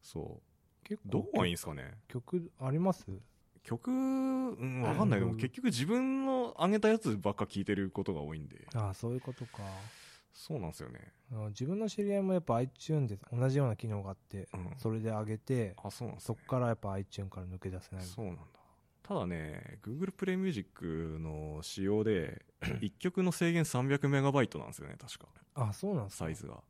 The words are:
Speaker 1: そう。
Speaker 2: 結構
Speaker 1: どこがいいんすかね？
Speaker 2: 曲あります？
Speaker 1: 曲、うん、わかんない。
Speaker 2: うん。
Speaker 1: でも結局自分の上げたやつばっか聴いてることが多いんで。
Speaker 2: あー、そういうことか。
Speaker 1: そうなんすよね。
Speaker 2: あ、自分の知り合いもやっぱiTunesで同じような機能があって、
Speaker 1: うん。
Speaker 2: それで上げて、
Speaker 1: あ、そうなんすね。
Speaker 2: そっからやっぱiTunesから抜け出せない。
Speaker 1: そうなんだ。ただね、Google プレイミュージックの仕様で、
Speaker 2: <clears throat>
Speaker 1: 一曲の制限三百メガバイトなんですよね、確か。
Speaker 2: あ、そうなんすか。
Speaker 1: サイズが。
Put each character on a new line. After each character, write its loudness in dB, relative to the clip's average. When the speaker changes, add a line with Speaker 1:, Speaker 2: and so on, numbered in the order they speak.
Speaker 1:
そ -10
う。 -20
Speaker 2:
結 -8
構 -10
Speaker 1:
ど 0
こ -2
が 4
い 4
い 0
ん -4
す -8
か -6
ね？ -12
Speaker 2:
曲 -4
あ -2
り 2
ま 4
す？ -2
Speaker 1:
曲、 -4
う 2
ん、 -2
わ 4
か 6
ん 6
な 6
い。 6
Speaker 2:
う 4
ん。 4
Speaker 1:
で 2
も -4
結 0
局 -2
自 4
分 2
の 2
上 6
げ 6
た 6
や 8
つ 2
ば 2
っ -2
か 2
聴 -4
い 0
て 4
る 0
こ -4
と 0
が -2
多 -4
い -4
ん -8
で。 -16
Speaker 2:
あ 0
ー、 -4
そ -4
う -2
い -2
う -4
こ -8
と -8
か。 -10
Speaker 1:
そ -8
う -4
な -4
ん -8
す -10
よ -10
ね。 -16
Speaker 2:
あ、 -4
自 -4
分 0
の 0
知 -4
り 2
合 4
い 2
も 2
や 6
っ -8
ぱ 4
iTunes 0
で -8
同 4
じ 4
よ 6
う 4
な 2
機 -4
能 0
が -6
あ -4
っ -10
て、 -10
Speaker 1:
う -4
ん。 -6
Speaker 2:
そ 0
れ 0
で 0
上 0
げ -2
て、 0
Speaker 1:
あ、 -4
そ -8
う -4
な -8
ん -14
す -6
ね。 -2
Speaker 2:
そ -20
っ -20
か 2
ら 4
や 4
っ 0
ぱ -4
iTunes -4
か -10
ら -8
抜 -8
け -4
出 -6
せ -14
な -6
い。 -6
Speaker 1:
そ -10
う -4
な -4
ん -8
だ。 -14
た -8
だ 0
ね、 -6
Google -4
プ -4
レ 0
イ 0
ミ 0
ュ 2
ー 0
ジ -2
ッ -4
ク -4
の -6
仕 -6
様 4
で、 0
Speaker 2:
<clears throat> -2
Speaker 1:
一 -2
曲 0
の 4
制 4
限 4
三 2
百 4
メ 6
ガ 6
バ 6
イ 2
ト -6
な -6
ん -12
で -10
す -14
よ -10
ね、 -10
確 -14
か。 -20
Speaker 2:
あ、 2
そ -4
う 0
な 0
ん -6
す -14
か。 -2
Speaker 1:
サ 0
イ -2
ズ -10
が。 -12